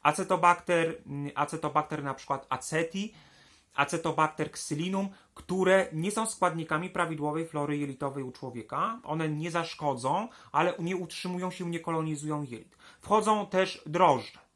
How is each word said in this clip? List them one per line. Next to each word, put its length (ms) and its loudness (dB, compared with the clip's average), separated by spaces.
Acetobakter, 920 4
mm, 280 -6
acetobakter 720 -2
na 100 -4
przykład 340 -6
aceti, 640 -4
acetobakter 720 0
xylinum, 640 -4
które 580 4
nie 180 -2
są 160 -2
składnikami 640 0
prawidłowej 560 -2
flory 320 -2
jelitowej 460 -4
u 80 -10
człowieka. 720 -6
One 240 -2
nie 220 -2
zaszkodzą, 800 -2
ale 260 2
nie 180 -2
utrzymują 540 -4
się, 200 -6
nie 100 -4
kolonizują 600 -2
jelit. 340 -10
Wchodzą 460 2
też 400 0
drożdże. 680 4